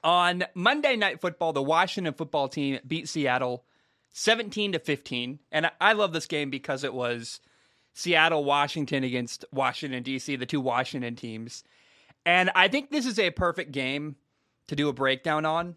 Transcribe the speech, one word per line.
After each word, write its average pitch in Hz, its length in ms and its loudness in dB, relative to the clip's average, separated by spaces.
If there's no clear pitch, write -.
On 175 480 4
Monday 269 420 2
Night 208 240 0
Football, 170 320 -2
the 139 120 0
Washington 165 500 2
football 151 340 -2
team 139 400 -2
beat 160 220 -4
Seattle 127 560 0
seventeen 214 600 0
to 165 80 -2
fifteen. 127 600 -4
And 156 140 0
I, 160 60 0
I 208 120 6
love 202 200 0
this - 140 -4
game 147 220 -2
because 135 340 -4
it 127 100 -4
was 120 480 -4
Seattle, 160 500 4
Washington 143 600 0
against 123 480 -4
Washington, 131 520 -2
D 131 160 -4
C, 143 160 -4
the 123 100 -6
two 143 160 -2
Washington 127 540 -2
teams. 113 480 -12
And 180 300 4
I 185 140 8
think 285 240 -2
this 269 160 0
is 208 100 -2
a 185 140 2
perfect 170 400 -2
game 139 460 -4
to 147 80 -6
do 147 140 2
a 139 40 -2
breakdown 135 520 0
on 170 320 -2